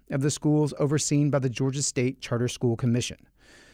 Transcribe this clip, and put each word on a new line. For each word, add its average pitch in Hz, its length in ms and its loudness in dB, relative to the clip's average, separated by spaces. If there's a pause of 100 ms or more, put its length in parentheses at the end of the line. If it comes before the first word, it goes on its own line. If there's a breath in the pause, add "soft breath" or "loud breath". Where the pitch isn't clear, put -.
(120)
of 139 100 0
the 147 80 0
schools 151 480 2
overseen 147 540 2
by 143 80 2
the 131 100 0
Georgia 135 320 -2
State 131 400 -2
Charter 120 260 -2
School 117 280 -2
Commission. 117 420 -2 (560 soft breath)